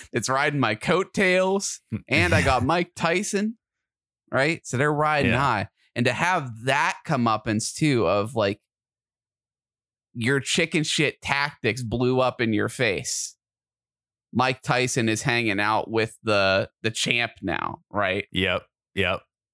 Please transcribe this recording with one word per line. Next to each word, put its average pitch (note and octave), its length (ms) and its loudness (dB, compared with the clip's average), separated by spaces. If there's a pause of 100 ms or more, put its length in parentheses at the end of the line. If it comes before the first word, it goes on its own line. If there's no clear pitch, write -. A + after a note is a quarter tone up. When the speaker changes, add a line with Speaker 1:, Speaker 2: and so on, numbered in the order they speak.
(120)
Speaker 1:
that's A3+ 160 -2
riding C#3+ 320 0
my A#2 140 2
coattails. F#3+ 1080 0 (140)
Speaker 2:
<laughs> - 140 -10
Speaker 1:
And E3+ 260 2
I D3+ 80 4
got C3 220 2
Mike E3+ 320 0
Tyson," G3+ 640 -2 (720)
right? C#3+ 360 0
So - 100 -4
they're D3 160 2
riding D3 400 2
Speaker 2:
Yeah. B2+ 80 2
Speaker 1:
high. A2+ 280 0 (260)
And A#2+ 120 -2
to B2 60 4
have C3 520 -2
that C#3+ 420 0
comeuppance A2+ 680 0
too C3 320 2
of, G2+ 280 0
like, G#2+ 260 0 (1500)
your B2+ 260 2
chicken D#3+ 420 0
shit D3 380 0
tactics C#3 600 -2
blew B2 380 0
up B2 200 0
in A#2 120 0
your G#2 160 0
face. - 680 -4 (960)
Mike B2+ 300 0
Tyson B2 460 0
is A2 140 -2
hanging A#2 380 0
out G#2 300 0
with A2 320 0
the, G2+ 460 2 (140)
the A2 80 0
champ A#2+ 420 -2 (100)
now, E2 380 -4 (100)
right? G2 420 -2
Speaker 2:
Yep. F#2 300 0 (320)
Yep. F#2 260 0 (340)